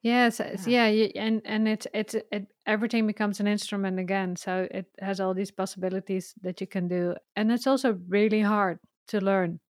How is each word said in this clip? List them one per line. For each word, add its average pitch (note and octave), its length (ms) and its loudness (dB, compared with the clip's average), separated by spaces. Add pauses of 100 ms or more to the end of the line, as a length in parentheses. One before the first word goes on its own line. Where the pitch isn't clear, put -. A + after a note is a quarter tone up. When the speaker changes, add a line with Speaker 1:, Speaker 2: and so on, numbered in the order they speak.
Speaker 1:
Yes, A#3+ 360 4
it's, F#3+ 280 -6
Speaker 2:
Yeah. A#3 200 4
Speaker 1:
yeah, G#3+ 200 6
y-, - 80 -2
and, A3 300 0
and A3 220 0
it's, G#3+ 280 -2
it's, G#3+ 180 -2 (180)
it, G3+ 160 -6 (200)
everything A3 400 2
becomes G#3 320 -2
an G3+ 80 2
instrument G3+ 520 -2
again. F#3 360 -2
So F#3 340 -4
it F#3+ 160 -8 (140)
has G3 200 -4
all F#3+ 140 0
these F#3+ 160 -4
possibilities F#3+ 920 -4
that F3+ 180 -6
you F#3+ 60 -6
can F3+ 200 -4
do. F3 280 0 (200)
And A3 160 2
it's A#3+ 140 0
also C4+ 420 2
really G#3 340 4
hard G3+ 360 2 (300)
to G#3 140 -2
learn F#3+ 380 2 (100)